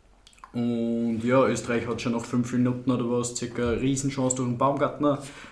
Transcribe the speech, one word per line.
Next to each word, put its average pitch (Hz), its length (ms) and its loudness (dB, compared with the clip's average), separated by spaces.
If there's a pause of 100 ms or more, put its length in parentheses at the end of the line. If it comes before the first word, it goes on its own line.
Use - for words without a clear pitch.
(540)
Und 117 720 0
ja, 123 220 6
Österreich 117 400 0
hat 113 160 -4
schon 120 120 0
nach 113 100 -2
fünf 123 300 -2
Minuten 123 360 2
oder 120 200 0
was 120 260 0
circa 120 360 -2
eine 107 100 0
Riesenchance 135 560 0
durch 127 100 -2
den 120 100 -2
Baumgartner 139 640 2 (300)